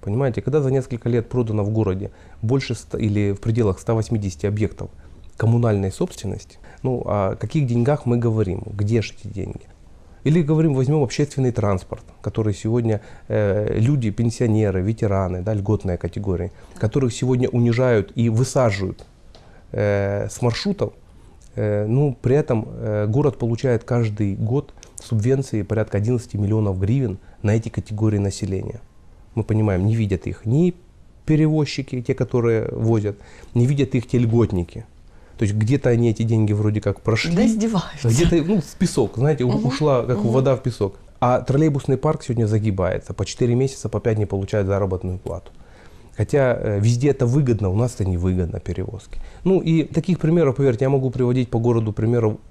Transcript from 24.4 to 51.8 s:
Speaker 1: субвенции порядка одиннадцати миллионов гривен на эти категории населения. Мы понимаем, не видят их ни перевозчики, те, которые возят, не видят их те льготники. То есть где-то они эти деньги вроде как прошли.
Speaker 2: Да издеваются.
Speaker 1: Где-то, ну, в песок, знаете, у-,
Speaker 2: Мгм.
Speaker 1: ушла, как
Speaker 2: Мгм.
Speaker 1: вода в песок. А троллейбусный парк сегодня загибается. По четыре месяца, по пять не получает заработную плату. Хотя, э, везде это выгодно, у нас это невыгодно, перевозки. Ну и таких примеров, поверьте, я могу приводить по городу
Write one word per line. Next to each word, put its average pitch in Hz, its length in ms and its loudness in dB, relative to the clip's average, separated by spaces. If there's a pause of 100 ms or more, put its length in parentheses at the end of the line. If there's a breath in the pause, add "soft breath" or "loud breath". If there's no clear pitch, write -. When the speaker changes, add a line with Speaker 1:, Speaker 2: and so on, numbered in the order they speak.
Speaker 1:
субвенции 117 600 0
порядка 104 360 -2
одиннадцати 117 400 -2
миллионов 104 400 0
гривен 101 400 0 (240 soft breath)
на 104 80 2
эти 110 180 0
категории 107 520 -2
населения. 98 600 -4 (540)
Мы 110 100 -2
понимаем, 104 420 2
не 113 100 2
видят 98 300 0
их 92 200 -8
ни 151 260 2 (540)
перевозчики, 151 760 0
те, 131 120 -2
которые 117 580 0
возят, 113 440 0 (380 loud breath)
не 120 120 4
видят 139 280 0
их 120 120 0
те 127 120 0
льготники. 113 640 0 (540 soft breath)
То 120 60 0
есть 101 100 0
где-то 120 360 2
они 117 200 4
эти 110 140 -2
деньги 110 300 2
вроде 107 260 2
как 101 200 -2
прошли. 135 360 0
Speaker 2:
Да 196 80 4
издеваются. 220 640 0
Speaker 1:
Где-то, 165 280 4
ну, 170 240 2
в - 180 -10
песок, 127 400 0
знаете, 123 260 2
у-, 123 80 2
Speaker 2:
Мгм. 214 160 0
Speaker 1:
ушла, 147 340 2
как 120 160 0
Speaker 2:
Мгм. 208 100 0
Speaker 1:
вода 135 260 2
в - 80 -6
песок. 107 320 -4 (260)
А 127 200 4
троллейбусный 139 560 2
парк 151 280 -2
сегодня 117 220 0
загибается. 104 640 0
По 101 120 -4
четыре 120 300 0
месяца, 135 340 -2
по 104 120 -2
пять 113 180 0
не 104 80 0
получает 98 400 -2
заработную 95 520 -2
плату. - 320 -10 (640 soft breath)
Хотя, 127 420 2
э, 101 220 -2
везде 120 300 2
это 131 160 2
выгодно, 120 420 2
у 92 80 0
нас 120 240 -2
это 98 60 0
невыгодно, 90 540 -2
перевозки. - 600 -8 (240 loud breath)
Ну 185 160 4
и 160 240 2
таких 165 340 -2
примеров, 156 380 2
поверьте, 135 280 2
я 131 40 2
могу 131 220 0
приводить 123 400 0
по 120 80 0
городу 113 340 0